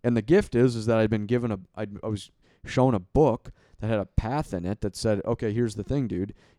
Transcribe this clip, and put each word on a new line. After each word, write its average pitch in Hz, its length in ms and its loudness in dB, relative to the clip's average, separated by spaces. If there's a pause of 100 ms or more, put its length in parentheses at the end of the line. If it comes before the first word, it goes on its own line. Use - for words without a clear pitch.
And 120 100 2
the 110 60 2
gift 160 340 2
is, 120 220 4
is 110 80 -6
that 113 140 2
I'd 110 100 4
been 107 160 0
given 120 260 -2
a, 95 100 -4 (140)
I'd, 104 300 -10
I 110 40 -4
was 104 220 -6 (320)
shown 127 320 2
a 98 40 0
book 120 540 2 (280)
that 107 80 -6
had 110 100 0
a 95 60 -2
path 127 480 -2
in 87 140 -4
it 101 160 -4
that 101 120 -4
said, 107 300 0
"Okay, 113 300 -2
here's 117 200 0
the 107 80 -8
thing, 135 260 -2
dude. 95 260 -4 (240)